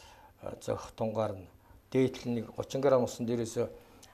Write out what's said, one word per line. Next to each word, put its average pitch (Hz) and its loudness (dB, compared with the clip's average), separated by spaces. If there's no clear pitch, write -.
а, - -8
зөөх - -6
тунгаар 107 0
нь 87 -16
дээдл 131 2
нь 120 -2
нэг - -12
гучин - -4
грамм 127 6
усан - -6
дээрээсээ, 117 -2